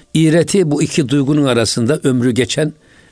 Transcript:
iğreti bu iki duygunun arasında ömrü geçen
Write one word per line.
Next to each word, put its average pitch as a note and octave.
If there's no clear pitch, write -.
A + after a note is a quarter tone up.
iğreti D#3+
bu D3
iki D#3+
duygunun C#3+
arasında A#2+
ömrü B2+
geçen C3+